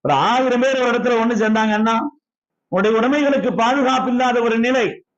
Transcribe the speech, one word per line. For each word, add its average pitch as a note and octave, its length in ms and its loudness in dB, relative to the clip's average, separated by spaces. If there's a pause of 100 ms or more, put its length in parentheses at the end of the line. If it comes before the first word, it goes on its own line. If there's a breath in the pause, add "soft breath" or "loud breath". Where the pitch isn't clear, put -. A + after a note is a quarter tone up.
ஒரு C#3+ 140 0
ஆயிரம் B3 460 0
பேர் C4 220 0
ஒரு A#3+ 160 0
இடத்துல A#3 280 0
ஒண்ணு A#3+ 80 -2
சேர்ந்தாங்கன்னா A3 640 0 (680)
உங்களுடைய G#3+ 300 0
உடைமைகளுக்கு C4 580 0
பாதுகாப்பு B3+ 540 0
இல்லாத B3 320 0
ஒரு A#3 160 0
நிலை. A#3+ 460 -2 (140)